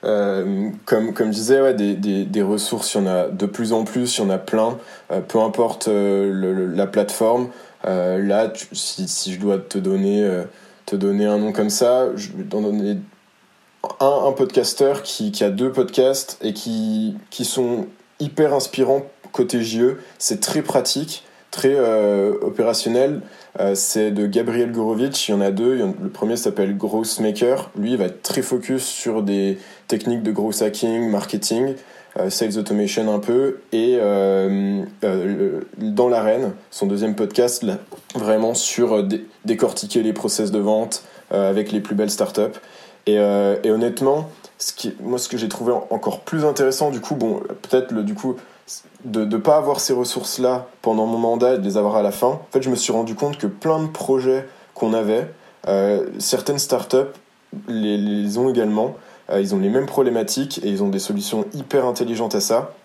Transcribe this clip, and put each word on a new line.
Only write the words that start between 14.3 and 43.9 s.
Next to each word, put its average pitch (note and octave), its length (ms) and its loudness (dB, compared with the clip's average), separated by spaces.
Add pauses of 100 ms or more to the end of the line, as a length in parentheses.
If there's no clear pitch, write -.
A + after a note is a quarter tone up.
podcasteur C3+ 720 2
qui, G#2+ 280 -4
qui - 120 -2
a G2+ 80 2
deux B2 200 -2
podcasts C3 720 0
et G#2+ 120 -4
qui, A2 640 -2 (140)
qui - 160 -6
sont A#2+ 400 -2 (340)
hyper D3 340 2
inspirants C3+ 520 2 (260)
côté B2 320 0
J A2+ 180 -2
E. B2+ 160 4 (220)
C'est G#2 200 -2
très D3+ 220 0
pratique, - 600 -2 (280)
très, C3+ 240 2
euh, G#2 680 4
opérationnel. A2+ 800 2 (380)
Euh, G2 160 2
c'est G#2+ 360 0
de G#2 160 0
Gabriel A#2 440 0
Gourevitch, A2+ 580 0
il - 20 2
y - 20 2
en G2+ 80 2
a G2 100 2
deux. A#2 240 2
Il B2 60 -2
y - 20 2
en, F#2+ 180 -2
le G2 80 -6
premier A2+ 280 -2
s'appelle G2+ 400 -2
Growth A2 420 -4
Maker. A2+ 580 0
Lui, G#2 140 -2
il B2 60 0
va G2 80 0
être - 160 -8
très - 200 -4
focus B2+ 420 -2
sur A2 380 -4
des G2 360 0 (300)
techniques A#2 360 -2
de G#2+ 80 0
growth G2+ 300 -2
hacking, A2+ 480 0
marketing, A2+ 680 -2 (420)
euh, F#2+ 120 0
sales G#2+ 280 -2
automation G#2 560 0
un G#2 60 0
peu. C3 400 0 (140)
Et, A#2 260 4
euh, G2 840 2 (200)
euh, F#2+ 580 0 (160)
le, A2 140 -4
Dans B2 180 4
l'arène, A2+ 440 2 (180)
son - 160 -2
deuxième G2+ 280 0
podcast, A#2+ 480 0
là, G2 140 -2 (380)
vraiment A2 400 2
sur, - 380 0
euh, G#2 100 4
dé-, G#2 220 -2 (200)
décortiquer A2 580 0
les G#2+ 100 2
process G#2 380 -2
de G#2 80 0
vente, G#2+ 440 0 (300)
euh, G2 160 2
avec G2+ 240 0
les G#2+ 80 0
plus G#2 140 -4
belles G#2 160 2
startups. G#2 460 -2 (500)
Et, G#2 120 4
euh, G3+ 440 4
et A2+ 80 4
honnêtement, C3+ 580 0 (280)